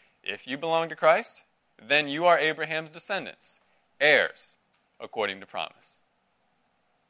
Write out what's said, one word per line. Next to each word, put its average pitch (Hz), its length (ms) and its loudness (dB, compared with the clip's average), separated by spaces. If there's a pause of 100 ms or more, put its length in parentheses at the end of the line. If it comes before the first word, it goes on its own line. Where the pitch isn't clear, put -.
(220)
"If - 240 -10
you 131 100 -8
belong 165 340 -2
to 160 60 -12
Christ, 170 480 2 (360)
then 143 280 0
you 151 180 -4
are 170 140 6
Abraham's 156 500 -4
descendants, 165 720 -12 (420)
heirs 135 540 2 (440)
according 101 400 -6
to 98 60 -18
promise." - 540 -12 (1120)